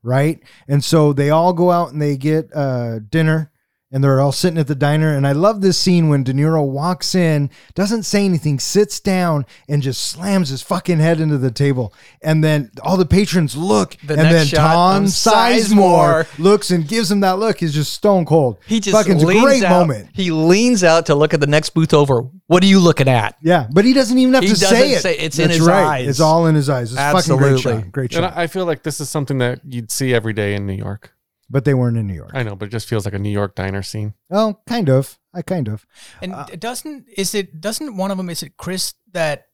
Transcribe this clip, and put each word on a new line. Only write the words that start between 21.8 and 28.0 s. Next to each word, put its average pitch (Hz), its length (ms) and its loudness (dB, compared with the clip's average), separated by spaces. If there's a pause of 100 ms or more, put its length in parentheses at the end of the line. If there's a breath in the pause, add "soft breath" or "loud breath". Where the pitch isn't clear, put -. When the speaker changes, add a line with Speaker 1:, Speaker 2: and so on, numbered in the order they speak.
Speaker 2:
over. 135 280 2 (260)
"What 180 160 4
are - 20 4
you 196 140 6
looking 156 260 4
at?" 113 360 0
Speaker 1:
Yeah, 156 280 2
but 190 140 2
he 254 80 4
doesn't 254 260 2
even 254 160 4
have 254 80 4
Speaker 2:
He 190 60 0
Speaker 1:
to 214 120 2
Speaker 2:
doesn't 196 160 4
Speaker 1:
say 269 180 4
it. 170 80 -2
Speaker 2:
say, 170 160 -2
it's 147 200 -6
in 165 100 2
Speaker 1:
That's 170 100 0
Speaker 2:
his 160 100 4
Speaker 1:
right. 165 320 2
Speaker 2:
eyes. 127 80 -4
Speaker 1:
It's 135 120 -4
all 165 280 2
in 156 80 2
his 143 120 0
eyes. 123 220 -4
It's 135 100 -6
a 143 120 0
fucking 160 240 0
great 139 160 2
Speaker 2:
Absolutely. 120 320 -2
Speaker 1:
shot. 90 80 -16
Great 131 220 -6